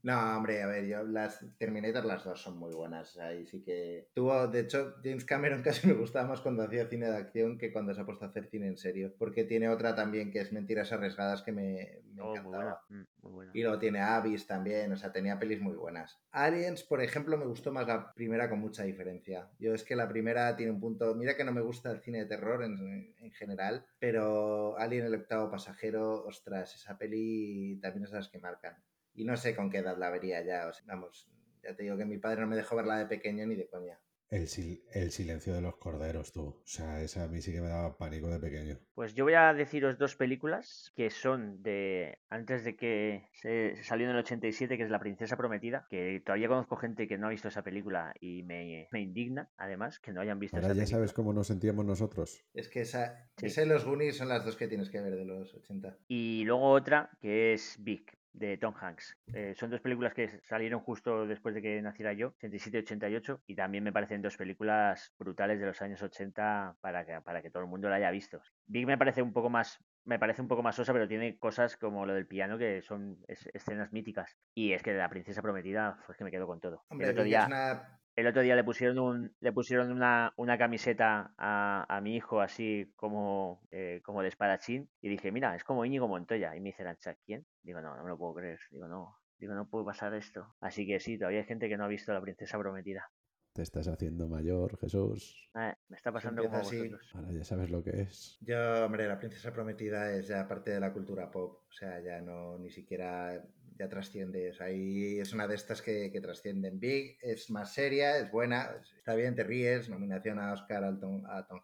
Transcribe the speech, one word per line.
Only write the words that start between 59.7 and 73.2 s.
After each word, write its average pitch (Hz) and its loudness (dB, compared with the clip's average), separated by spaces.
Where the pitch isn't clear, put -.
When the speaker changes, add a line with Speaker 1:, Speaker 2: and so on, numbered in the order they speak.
Speaker 2:
dos 120 -4
películas 123 0
que 107 -2
salieron 113 -2
justo 113 -2
después 107 -2
de 107 -4
que 107 0
naciera 104 -4
yo, 113 -2
ochenta 101 -10
y - -6
siete 110 -4
y - 2
ochenta 107 -4
y 107 0
ocho, 131 -4
y 98 -10
también 98 0
me 104 0
parecen 101 0
dos 98 -4
películas 104 2
brutales 101 0
de 101 0
los 95 -2
años 98 -6
ochenta 101 -2
para 87 -4
que, 80 -8
para 85 -6
que 80 -14
todo 90 -4
el 90 -6
mundo 95 -2
la 98 4
haya 98 4
visto. 98 -6
Big 120 0
me 139 4
parece 131 6
un 117 0
poco 120 2
más, 117 2
me 117 0
parece - 2
un 123 -4
poco 120 4
más 113 2
sosa, 127 2
pero 113 6
tiene 110 -2
cosas 120 2
como 104 -2
lo 98 0
del 95 0
piano 98 -2
que 104 0
son 101 -8